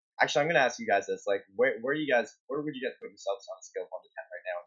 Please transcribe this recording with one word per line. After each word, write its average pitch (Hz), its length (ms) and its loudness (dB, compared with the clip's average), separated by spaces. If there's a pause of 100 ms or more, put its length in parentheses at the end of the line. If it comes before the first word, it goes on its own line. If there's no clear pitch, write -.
(200)
actually, 143 220 4
I'm 151 60 2
gonna 151 180 6
ask 117 120 -2
you 113 80 -6
guys 101 200 4
this. 95 200 -6
Like, 98 180 0 (100)
where, 117 260 2
where 131 140 -2
you 151 160 -2
guys, 120 240 2 (140)
where 165 120 -4
would 151 140 -6
you 127 80 -10
guys 120 180 -6
put 110 100 -14
yourselves - 400 -6
on 95 100 -10
a - 40 -20
scale 92 200 -8
of 90 100 -12
one 87 80 -12
to - 80 -20
ten - 240 -14
right 87 100 -16
now 90 140 -6
in 87 80 -14